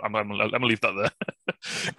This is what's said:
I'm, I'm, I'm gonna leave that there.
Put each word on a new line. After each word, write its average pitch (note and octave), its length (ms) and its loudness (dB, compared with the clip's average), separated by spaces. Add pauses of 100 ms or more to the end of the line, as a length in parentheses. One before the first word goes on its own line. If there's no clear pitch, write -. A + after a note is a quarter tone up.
I'm, G#2+ 120 -2
I'm, G#2 160 0
I'm G#2+ 200 0
gonna B2 160 2
leave A2+ 140 4
that G2+ 120 2
there. - 1040 -4